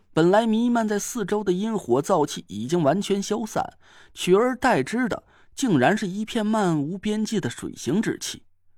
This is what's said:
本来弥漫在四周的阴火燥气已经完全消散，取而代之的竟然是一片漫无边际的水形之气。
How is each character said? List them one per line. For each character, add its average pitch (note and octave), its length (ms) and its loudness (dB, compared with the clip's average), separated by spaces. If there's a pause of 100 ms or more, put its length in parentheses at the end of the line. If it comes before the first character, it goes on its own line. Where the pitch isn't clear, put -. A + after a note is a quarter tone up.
(120)
本 E3 200 4
来 A3 160 4
弥 A3+ 220 2
漫 A#3 180 2
在 G#3 100 0
四 G#3 260 -6
周 G#3 200 -2
的 F#3+ 100 0
阴 G#3+ 240 -2
火 B2 240 2
燥 D#3+ 240 2
气 - 220 -8
已 G#2 200 -8
经 E3+ 140 0
完 D#3 200 2
全 G3 200 -2
消 G#3+ 240 -4
散， - 320 -6 (360)
取 - 200 2
而 B3 220 4
代 A3 260 2
之 A#3 260 -2
的 - 160 -6 (300)
竟 A3 240 2
然 C3+ 180 4
是 G#3+ 120 -4
一 G3+ 180 -6
片 A3 180 -4
漫 G3+ 380 2
无 E3 160 -6
边 G#3+ 260 -2
际 G#3 160 -2
的 A#2+ 100 -2
水 - 260 -10
形 E3 260 -2
之 - 160 -2
气。 - 260 -10 (340)